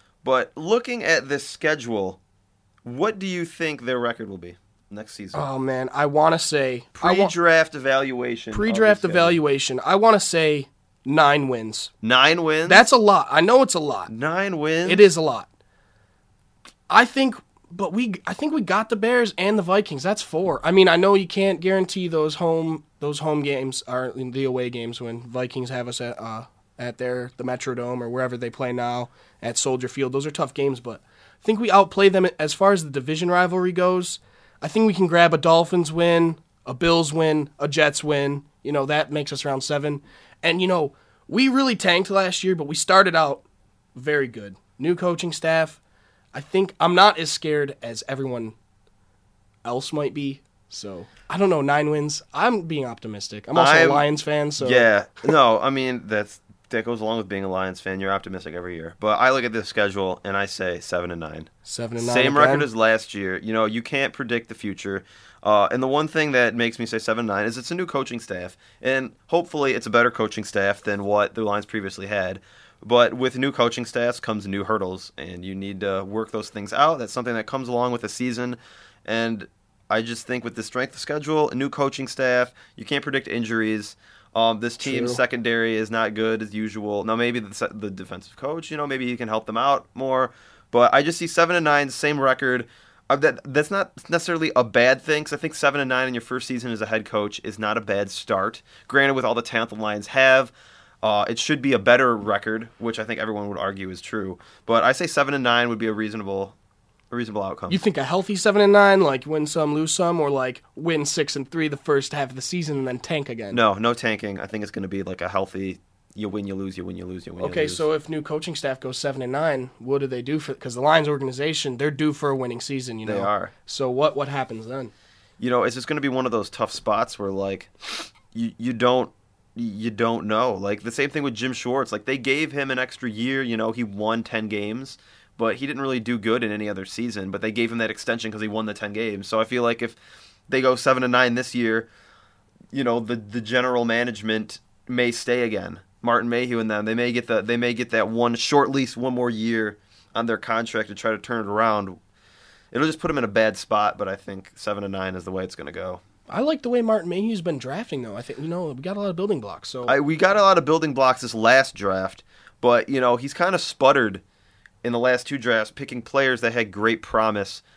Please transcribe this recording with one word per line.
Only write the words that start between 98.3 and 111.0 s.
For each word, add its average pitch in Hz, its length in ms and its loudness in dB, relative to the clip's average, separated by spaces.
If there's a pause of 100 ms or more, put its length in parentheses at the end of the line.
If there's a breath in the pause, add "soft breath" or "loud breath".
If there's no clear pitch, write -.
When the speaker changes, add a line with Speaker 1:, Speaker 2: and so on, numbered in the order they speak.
Speaker 1:
Granted, 139 260 4
with 127 100 0
all 113 100 2
the 117 80 -2
talent 117 280 -4
the 107 60 -12
Lions 104 320 -4
have, 131 420 6 (520 soft breath)
uh, 104 260 2
it 113 100 -4
should 147 240 -2
be 135 120 2
a 117 40 2
better 123 380 6
record, 107 640 -4
which 113 200 -6
I 110 60 -6
think 110 160 -6
everyone 104 300 -4
would 98 80 -8
argue 95 320 -6
is 90 100 -12
true. 95 380 -8 (280 soft breath)
But 113 160 4
I 123 100 6
say 175 140 -2
seven 143 280 0
and 135 100 -2
nine 120 240 2
would 113 100 -4
be 110 80 -4
a 110 60 0
reasonable, 104 640 -6 (560)
a 120 40 -8
reasonable 107 260 -4
outcome. - 300 -6
Speaker 2:
You 190 60 0
think 185 200 0
a 139 60 -2
healthy 180 320 -2
seven 208 260 4
and 202 100 8
nine, 202 300 8
like, 135 240 2
win 151 200 -2
some, 151 280 -2
lose 160 180 -2
some, 170 260 0
or, 143 120 0
like, 127 320 -2 (120)
win 156 300 -2